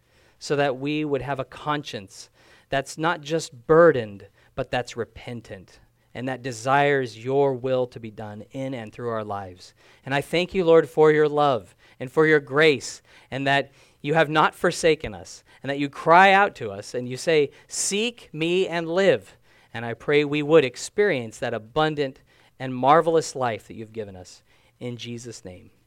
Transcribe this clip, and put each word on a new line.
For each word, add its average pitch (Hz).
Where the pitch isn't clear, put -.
so -
that 143
we 151
would 139
have 135
a 131
conscience -
that's 135
not 160
just 151
burdened, 131
but 135
that's 123
repentant 107
and 123
that 127
desires 135
your 135
will 127
to 123
be 113
done 107
in 135
and 113
through 120
our 110
lives. 101
And 131
I 139
thank 175
you, 190
Lord, 165
for 156
your 151
love 143
and 131
for 156
your 156
grace, 143
and 139
that 139
you 147
have 160
not 156
forsaken 156
us, -
and 135
that 139
you 143
cry 180
out 196
to 113
us, 98
and 127
you 123
say, 151
"Seek -
me 170
and 170
live." 165
And 117
I 117
pray 147
we 147
would 147
experience 127
that 120
abundant 139
and 131
marvelous 156
life 120
that 92
you've 110
given 101
us. -
In 120
Jesus' 117
name 92